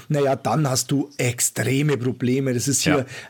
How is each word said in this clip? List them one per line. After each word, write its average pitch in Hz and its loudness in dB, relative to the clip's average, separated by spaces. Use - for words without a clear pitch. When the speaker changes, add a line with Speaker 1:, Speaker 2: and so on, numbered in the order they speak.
Speaker 1:
Naja, 143 2
dann 131 0
hast 131 -2
du 143 0
extreme 131 0
Probleme. 127 0
Das 120 -2
ist 139 0
hier 156 2
Speaker 2:
Ja. 135 2